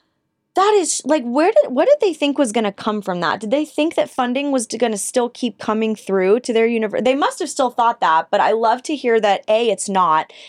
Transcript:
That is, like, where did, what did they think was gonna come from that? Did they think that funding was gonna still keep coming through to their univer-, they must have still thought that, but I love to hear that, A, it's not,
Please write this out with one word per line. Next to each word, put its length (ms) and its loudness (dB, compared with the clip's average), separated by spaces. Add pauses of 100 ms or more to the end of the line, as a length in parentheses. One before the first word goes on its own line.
(560)
That 180 2
is, 320 0
like, 180 0
where 280 2
did, 200 2
what 160 0
did 140 4
they 140 0
think 240 0
was 120 0
gonna 200 -2
come 320 -6
from 160 -6
that? 200 -2
Did 120 -8
they 120 0
think 300 -2
that 160 0
funding 420 -4
was 140 0
gonna 320 -2
still 320 -2
keep 300 -6
coming 360 -2
through 460 0
to 100 -6
their 160 2
univer-, 380 -2
they 80 4
must 240 -2
have 140 -6
still 180 0
thought 320 0
that, 300 2
but 100 2
I 120 2
love 300 0
to 120 -4
hear 260 0
that, 260 0
A, 220 2
it's 180 -2
not, 460 0 (160)